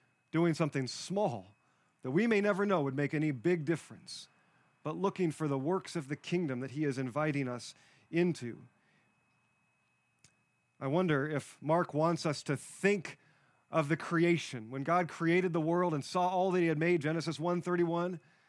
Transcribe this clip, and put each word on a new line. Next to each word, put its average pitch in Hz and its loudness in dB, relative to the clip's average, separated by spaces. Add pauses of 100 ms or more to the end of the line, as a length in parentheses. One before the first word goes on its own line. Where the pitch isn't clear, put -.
(320)
doing 165 2
something 143 0
small 127 -4 (480)
that 131 -4
we 185 2
may 220 4
never 202 2
know 185 4
would 135 -2
make 143 0
any 156 0
big 151 0
difference, - -6 (540)
but 156 -6
looking 180 0
for 156 -4
the 139 0
works 170 -2
of 147 -4
the 147 -6
kingdom 151 -2
that 135 -8
he 147 -4
is 139 0
inviting 139 -2
us 123 -10 (360)
into. 160 0 (2250)
I 139 -6
wonder 151 2
if 147 -6
Mark 160 2
wants 160 2
us 151 -2
to 143 -2
think - -2 (520)
of 156 2
the 156 0
creation. 165 0
When 135 -6
God 170 2
created 175 2
the 170 0
world 170 2
and 143 -2
saw 180 0
all 185 2
that 180 2
he 170 4
had 156 2
made, 170 4
Genesis 156 -2
one 175 0
thirty-one, 175 0 (300)